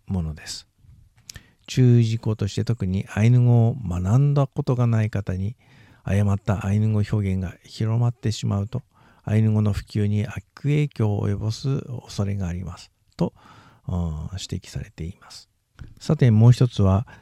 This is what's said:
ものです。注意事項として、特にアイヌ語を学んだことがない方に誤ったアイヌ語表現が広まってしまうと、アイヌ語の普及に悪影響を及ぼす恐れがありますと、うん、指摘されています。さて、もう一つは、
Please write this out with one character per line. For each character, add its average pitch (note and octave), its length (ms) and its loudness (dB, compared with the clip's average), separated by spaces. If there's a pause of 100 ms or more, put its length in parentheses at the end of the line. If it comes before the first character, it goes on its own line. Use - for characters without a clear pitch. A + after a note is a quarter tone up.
も F#2 160 -2
の D#2 100 -6
で - 140 -16
す。 - 200 -14 (1000)
注 B2 320 6
意 A#2 60 4
事 A2+ 140 -2
項 A2 160 -2
と G#2+ 120 -4
し - 80 -8
て、 G#2+ 80 -2
特 A2+ 220 -4
に F#2+ 280 -2
ア G2+ 100 2
イ A#2 80 6
ヌ B2 100 6
語 A#2+ 260 4
を A#2 80 0
学 F#2 420 0
ん C#3+ 160 4
だ C#3 140 0
こ - 160 -8
と C3 120 0
が A#2+ 120 0
な A2 160 2
い G#2+ 60 -2
方 G2 240 -6
に F#2+ 220 -6 (480)
誤 G2+ 300 0
っ G2 60 -2
た F#2+ 260 -4
ア G2 80 0
イ G#2 60 2
ヌ A2 120 0
語 G#2 180 0
表 A2 80 0
現 F#2+ 240 -2
が G2+ 120 -6 (100)
広 A2+ 360 -4
ま A#2+ 80 2
っ A#2+ 60 -2
て - 180 -6
し - 140 -8
ま G2+ 160 -2
う G2+ 60 -6
と、 A#2+ 140 -8 (440)
ア A2 100 -2
イ A2 60 4
ヌ A2 100 2
語 G#2+ 100 2
の G#2 120 0
普 - 100 -6
及 G#2+ 240 -4
に G#2 180 -2
悪 - 180 -12 (200)
影 D3 240 0
響 G#2+ 280 -2
を G2+ 140 -2
及 G2+ 80 -2
ぼ A2 140 -4
す C3+ 300 -4
恐 - 440 -8
れ G2+ 100 -4
が F#2+ 120 -4
あ F2 60 -6
り F#2 100 -8
ま F2 140 -12
す - 120 -20 (260)
と、 - 180 -4 (540)
う - 40 -6
ん、 E2 420 -4
指 F#2 320 -10
摘 - 40 -20
さ - 100 -12
れ - 100 -12
て - 140 -14
い E2 180 -12
ま - 100 -20
す。 - 180 -20 (500)
さ - 160 -2
て、 B2+ 160 4
も A2 180 8
う - 40 10
一 B2 140 4
つ - 140 -4
は、 G2 240 4 (160)